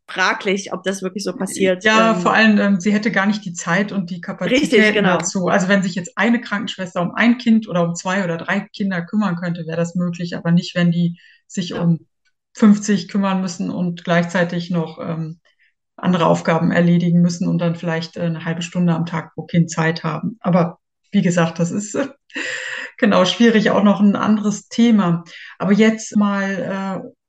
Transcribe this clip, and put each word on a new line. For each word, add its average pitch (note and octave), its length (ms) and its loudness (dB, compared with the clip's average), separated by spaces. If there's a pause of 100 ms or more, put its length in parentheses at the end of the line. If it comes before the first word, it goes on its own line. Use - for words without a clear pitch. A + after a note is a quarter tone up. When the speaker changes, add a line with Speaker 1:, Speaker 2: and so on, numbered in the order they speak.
Speaker 1:
fraglich, G3 640 -2
ob F#3 120 -10
das F#3+ 180 -4
wirklich F#3 220 -8
so F3+ 120 -6
passiert. F#3 480 -2
Speaker 2:
Ja, A3 300 4
Speaker 1:
Ähm, - 0 -
Speaker 2:
vor F3+ 180 0
allem, G#3+ 260 4
ähm, G3+ 220 2
sie G#3 120 0
hätte G#3 180 0
gar G3 160 0
nicht G#3 180 -2
die F3 80 -8
Zeit F#3+ 380 -2
und G3 200 -6
die F3+ 100 -8
Kapazitäten F#3+ 400 -2
Speaker 1:
Richtig, G#3+ 340 4
genau. F#3 240 2
Speaker 2:
dazu. F3 300 -4
Also F#3 200 2
wenn G3 140 2
sich F#3 140 -4
jetzt F3 200 -8
eine A#3 240 2
Krankenschwester F#3 600 -6
um E3+ 120 -4
ein A#3 240 2
Kind A3 300 2
oder F3 140 0
um E3+ 120 -2
zwei F#3+ 300 -2
oder E3 120 -4
drei F3+ 240 -4 (120)
Kinder F#3+ 320 -4
kümmern G3 320 -2
könnte, E3+ 300 -6
wäre D#3+ 100 -6
das E3+ 200 -4
möglich, F3 400 -4
aber E3+ 160 -2
nicht, F3 240 0
wenn F3 160 2
die E3+ 260 0 (300)
sich F3+ 220 -8
Speaker 1:
Ja. D#3+ 120 -6
Speaker 2:
um E3+ 240 0 (480)
fünfzig G#3 540 4
kümmern G3 320 -2
müssen F#3 300 -6
und F3 340 -6
gleichzeitig F3 680 0
noch, E3 300 -4
ähm, D#3+ 400 -8 (560)
andere F3+ 300 2
Aufgaben E3+ 460 2
erledigen F3 500 4
müssen F3 260 0
und E3+ 100 0
dann E3+ 180 0
vielleicht, E3 400 -6
äh, F3 60 -6
eine D#3+ 220 -4
halbe E3+ 180 -4
Stunde F3 320 0
am E3+ 120 -2
Tag - 280 -8
pro D#3+ 100 -10
Kind E3+ 260 0
Zeit E3 340 0
haben. D#3 360 -4
Aber E3+ 380 0 (340)
wie G3+ 100 4
gesagt, E3+ 360 0
das E3+ 140 -2
ist, - 220 -6
äh, C#4 140 -4 (920)
genau, F#3+ 260 4
schwierig, A3 460 4
auch G3 120 2
noch G3+ 180 4
ein G3+ 160 6
anderes G#3 520 -2
Thema. G3 560 2 (340)
Aber G3 140 0
jetzt A3 440 2
mal, G3 880 -2
äh, - 40 -18 (200)